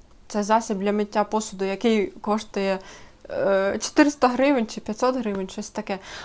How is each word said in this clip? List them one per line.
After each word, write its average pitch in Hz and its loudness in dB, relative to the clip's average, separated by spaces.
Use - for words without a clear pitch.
це 208 -2
засіб 220 2
для 202 2
миття 208 0
посуду, 208 -4
який 196 2
коштує, 196 -2
е, 196 2
чотириста 285 4
гривень 254 2
чи - -10
п'ятсот 247 -2
гривень, 196 -4
щось - -10
таке. 208 -6